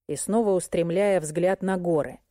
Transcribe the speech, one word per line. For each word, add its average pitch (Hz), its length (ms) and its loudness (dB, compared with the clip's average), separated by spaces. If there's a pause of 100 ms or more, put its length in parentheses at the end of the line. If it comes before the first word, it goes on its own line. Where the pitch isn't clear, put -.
и 147 80 -6
снова 208 360 0
устремляя 180 680 0
взгляд 165 420 0
на 190 160 0
горы. 165 420 -2 (100)